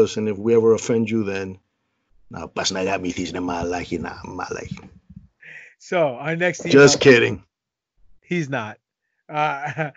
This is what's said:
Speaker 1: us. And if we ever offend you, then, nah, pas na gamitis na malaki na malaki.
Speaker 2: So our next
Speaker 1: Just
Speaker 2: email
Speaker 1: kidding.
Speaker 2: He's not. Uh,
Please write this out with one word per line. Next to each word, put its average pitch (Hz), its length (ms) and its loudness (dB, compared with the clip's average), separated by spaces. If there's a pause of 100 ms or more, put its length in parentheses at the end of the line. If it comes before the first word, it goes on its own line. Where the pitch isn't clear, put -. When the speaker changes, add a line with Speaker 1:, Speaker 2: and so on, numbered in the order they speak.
Speaker 1:
us. 107 160 2
And 107 100 -2
if 104 100 -4
we 110 160 0
ever 113 200 6
offend 113 360 -2
you, 113 140 0
then, 98 360 -6 (680)
nah, 82 180 -12
pas 85 240 -6
na 95 100 -4
gamitis 92 520 -4
na 90 60 -6
malaki 87 600 -6
na 87 140 -10 (120)
malaki. - 520 -12 (1000)
Speaker 2:
So - 220 -4 (260)
our 160 100 -4
next 170 300 -4
Speaker 1:
Just 170 100 4
Speaker 2:
email 139 220 10 (100)
Speaker 1:
kidding. 117 360 4 (800)
Speaker 2:
He's 165 280 -6
not. 110 280 -8 (500)
Uh, 151 680 -4